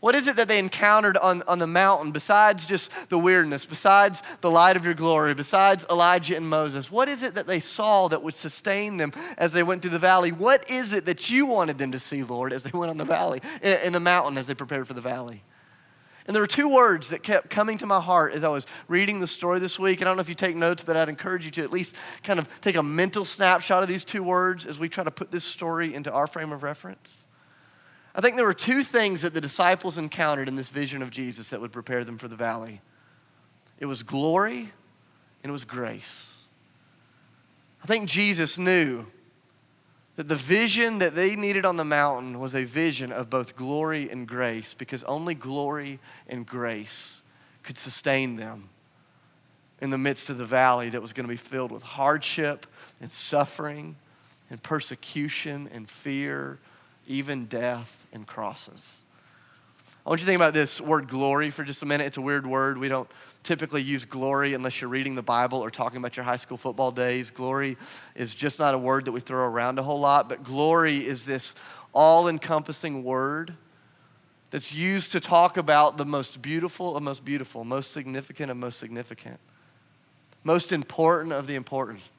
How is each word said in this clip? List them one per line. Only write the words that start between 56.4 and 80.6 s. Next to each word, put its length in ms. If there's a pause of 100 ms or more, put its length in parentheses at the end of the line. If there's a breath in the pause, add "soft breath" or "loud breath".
even 380
death 680
and 120
crosses. 800 (1040 soft breath)
I 40
want 100
you 60
to 40
think 80
about 160
this 260
word 280
glory 420
for 140
just 180
a 40
minute. 200
It's 120
a 20
weird 260
word. 320
We 100
don't 220 (320 loud breath)
typically 400
use 240
glory 480
unless 260
you're 80
reading 260
the 80
Bible 400
or 80
talking 280
about 180
your 80
high 120
school 200
football 340
days. 400
Glory 460 (380 loud breath)
is 200
just 240
not 160
a 40
word 260
that 80
we 80
throw 260
around 320
a 40
whole 180
lot, 280
but 160
glory 600
is 200
this 280 (380 loud breath)
all-encompassing 1120
word 500 (960 soft breath)
that's 240
used 380
to 80
talk 380
about 400
the 80
most 340
beautiful 560
of 60
most 220
beautiful, 400
most 280
significant 580
of 60
most 220
significant, 600 (1040 soft breath)
most 300